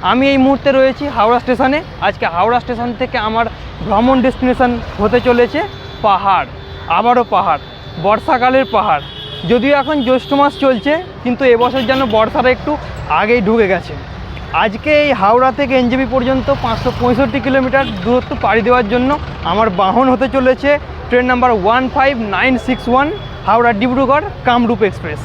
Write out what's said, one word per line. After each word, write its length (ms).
আমি 220
এই 120
মুহূর্তে 280
রয়েছি 320
হাওড়া 240
স্টেশনে। 400
আজকে 320
হাওড়া 260
স্টেশন 300
থেকে 180
আমার 180
ভ্রমণ 360
ডেস্টিনেশন 500
হতে 300
চলেছে 340
পাহাড়, 440
আবারও 260
পাহাড়, 280
বর্ষাকালের 680
পাহাড়। 300
যদিও 320
এখন 140
জ্যৈষ্ঠ 260
মাস 200
চলছে, 300
কিন্তু 220
এবছর 360
যেন 120
বর্ষাটা 400
একটু 160
আগেই 280
ঢুকে 260
গেছে। 200
আজকে 280
এই 80
হাওড়া 280
থেকে 220
এনজেপি 320
পর্যন্ত 340
পাঁচশো 280
পঁয়ষট্টি 460
কিলোমিটার 400
দূরত্ব 280
পাড়ি 260
দেওয়ার 260
জন্য 160
আমার 160
বাহন 340
হতে 220
চলেছে 340
ট্রেন 240
নাম্বার 200
ওয়ান 200
ফাইভ 180
নাইন 180
সিক্স 220
ওয়ান 200
হাওড়া 320
ডিব্রুগড় 460
কামরূপ 380
এক্সপ্রেস। 420